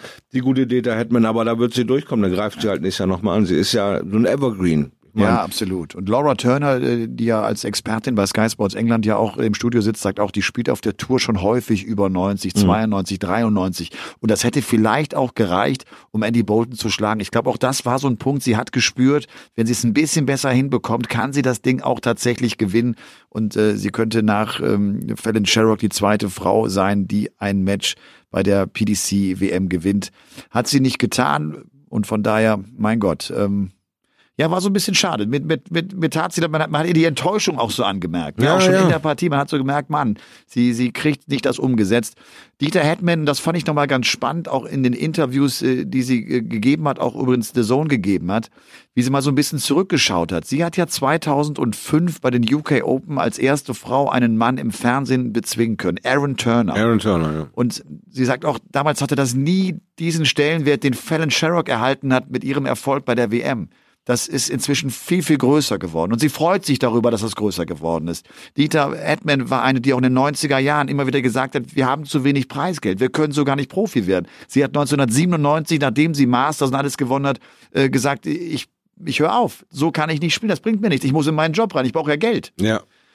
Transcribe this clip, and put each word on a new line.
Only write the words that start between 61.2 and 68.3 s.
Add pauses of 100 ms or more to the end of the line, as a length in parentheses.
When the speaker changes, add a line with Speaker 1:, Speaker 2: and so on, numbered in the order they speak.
Speaker 2:
Sherrock
erhalten
hat
mit
ihrem
Erfolg
bei
der
W
M. (360)
Das
ist
inzwischen
viel,
viel
größer
geworden.
Und
sie
freut
sich
darüber,
dass
das
größer
geworden
ist. (300)